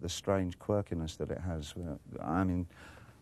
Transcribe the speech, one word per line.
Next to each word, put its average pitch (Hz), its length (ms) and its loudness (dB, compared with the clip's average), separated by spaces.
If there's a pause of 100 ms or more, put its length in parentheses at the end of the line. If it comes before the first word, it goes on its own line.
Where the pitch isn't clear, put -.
the 87 80 -2
strange 95 500 2
quirkiness 87 600 0
that 76 120 -2
it 64 120 -2
has. 80 340 -2
Uh, 85 200 -4 (260)
I 85 220 4
mean, 87 220 2 (560)